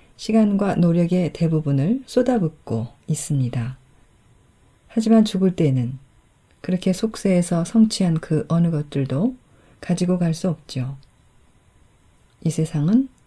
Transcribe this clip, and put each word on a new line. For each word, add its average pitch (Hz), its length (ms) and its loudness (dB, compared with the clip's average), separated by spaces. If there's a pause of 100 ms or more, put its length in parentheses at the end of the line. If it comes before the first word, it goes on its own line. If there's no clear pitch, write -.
(160)
시간과 202 600 0
노력의 170 560 2
대부분을 160 760 0
쏟아붓고 180 800 -2 (200)
있습니다. 131 680 -4 (1080)
하지만 220 380 4
죽을 190 320 0
때는 131 420 0 (600)
그렇게 185 320 -2
속세에서 180 720 0
성취한 190 560 2
그 - 280 -2
어느 170 220 2
것들도 147 640 -2 (460)
가지고 180 380 0
갈 170 140 0
수 170 160 -4
없죠. 135 480 -6 (1500)
이 165 80 -2
세상은 160 580 0 (180)